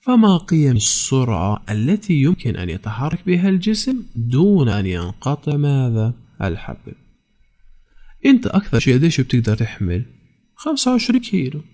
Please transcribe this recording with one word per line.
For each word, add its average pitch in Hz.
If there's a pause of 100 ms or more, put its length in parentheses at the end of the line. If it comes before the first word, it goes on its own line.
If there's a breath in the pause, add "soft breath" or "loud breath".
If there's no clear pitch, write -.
فما 226
قيم 147
السرعة 104
التي 143
يمكن 139
أن 90
يتحرك 117
بها 180
الجسم 214 (140)
دون 131
أن 101
ينقطع 98
ماذا؟ 127 (280)
الحبل. - (1300)
أنت 262
أكثر -
شيء 127
قديش 151
بتقدر 113
تحمل؟ 101 (500)
خمسة 285
وعشرين 247
كيلو. 151 (140)